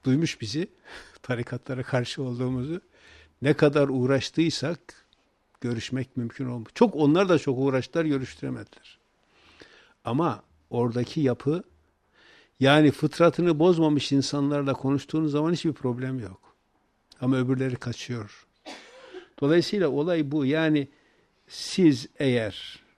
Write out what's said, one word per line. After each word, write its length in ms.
Duymuş 360
bizi, 280
<laughs> 280
tarikatlara 600
karşı 400
olduğumuzu. 580
Ne 120
kadar 340
uğraştıysak 1160
görüşmek 560
mümkün 300
olmuyor. 280
Çok, 220
onlar 320
da 100
çok 200
uğraştılar, 460
görüştüremediler. 920
Ama 380
oradaki 500
yapı, 420
yani 300
fıtratını 680
bozmamış 540
insanlarla 600
konuştuğunuz 580
zaman 200
hiçbir 200
problem 460
yok. 220
Ama 160
öbürleri 400
kaçıyor. 680
Dolayısıyla 480
olay 420
bu. 160
Yani 420
siz 600
eğer 640